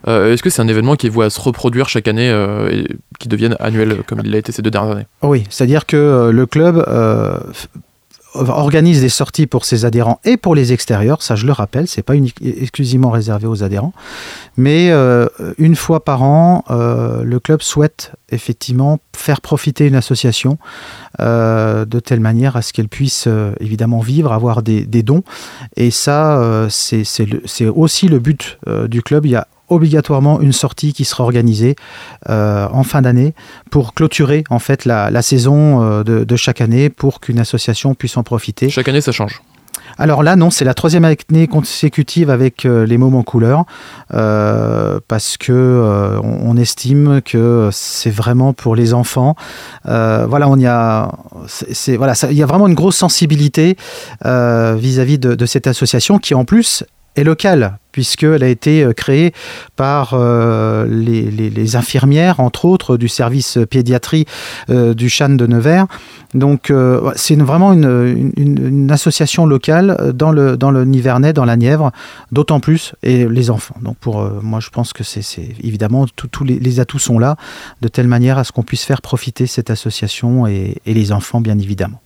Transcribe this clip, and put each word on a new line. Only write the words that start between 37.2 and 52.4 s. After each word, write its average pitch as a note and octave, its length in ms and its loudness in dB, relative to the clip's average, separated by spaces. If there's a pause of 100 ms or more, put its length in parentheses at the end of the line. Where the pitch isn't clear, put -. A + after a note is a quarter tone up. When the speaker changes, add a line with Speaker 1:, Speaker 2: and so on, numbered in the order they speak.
Speaker 2:
association A#2+ 560 -2
puisse - 240 -6
en A#2+ 60 -2
profiter. A#2 460 -4
Speaker 1:
Chaque C3 180 -2
année, C#3 140 2
ça C3 100 -2
change ? - 320 -6 (560)
Speaker 2:
Alors D3+ 240 2
là, F3 120 4
non, E3+ 140 6
c'est C#3+ 160 0
la B2+ 80 2
troisième E3 320 2
année D#3+ 420 2
consécutive D3+ 840 0
avec, B2 340 0
euh, A#2 220 4
les A#2 100 2
Moments C3 240 4
Couleurs, B2+ 440 2 (460)
euh, G#2+ 960 0
parce - 300 -4
que, - 140 -4
euh, A2 720 2
on, A2 260 -2
on B2 80 2
estime C#3 640 2
que A#2 500 2
c'est - 380 -6
vraiment A#2+ 440 0
pour A2+ 220 -2
les A#2 200 2
enfants. B2+ 400 0 (520)
Euh, A2+ 400 0
voilà, C#3+ 220 2
on C3+ 80 4
y B2+ 80 4
a, A2+ 460 0 (360)
c'est, - 280 -12
c'est, B2 220 -2
voilà, B2+ 180 0
ça, C3+ 160 -2
il D3 60 2
y D3+ 60 4